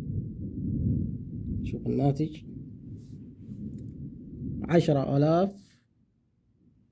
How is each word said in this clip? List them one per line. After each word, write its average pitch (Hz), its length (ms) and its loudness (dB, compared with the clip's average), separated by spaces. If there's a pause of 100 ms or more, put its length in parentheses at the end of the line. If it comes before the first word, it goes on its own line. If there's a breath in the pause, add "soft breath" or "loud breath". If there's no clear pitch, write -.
(1600)
نشوف - 260 -4
الناتج، 139 560 2 (2250)
عشرة 139 540 4
آلاف 165 640 4 (1120)